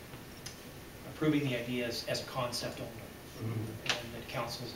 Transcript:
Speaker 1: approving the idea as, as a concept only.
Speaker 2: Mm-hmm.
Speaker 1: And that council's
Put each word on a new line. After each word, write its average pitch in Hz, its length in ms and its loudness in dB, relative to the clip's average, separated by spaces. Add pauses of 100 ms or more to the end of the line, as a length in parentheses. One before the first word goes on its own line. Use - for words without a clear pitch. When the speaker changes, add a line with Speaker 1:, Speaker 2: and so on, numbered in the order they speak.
(1120)
Speaker 1:
approving 147 340 8
the 123 100 6
idea 123 300 2
as, - 200 0
as 127 140 2
a - 40 -4
concept 123 540 0
only. - 720 -4
Speaker 2:
Mm-hmm. 110 60 2 (240)
Speaker 1:
And 117 320 0
that 117 120 -6
council's 117 480 -2